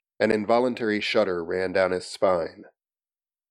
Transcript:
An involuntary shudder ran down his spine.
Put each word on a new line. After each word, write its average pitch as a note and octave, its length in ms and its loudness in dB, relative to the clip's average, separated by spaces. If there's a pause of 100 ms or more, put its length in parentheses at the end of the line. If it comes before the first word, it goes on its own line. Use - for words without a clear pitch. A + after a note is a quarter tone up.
(200)
An G#2+ 100 2
involuntary A2+ 720 0
shudder F#2+ 460 0
ran F#2 260 -2
down F#2 200 2
his F2+ 140 -4
spine. F2 580 0 (880)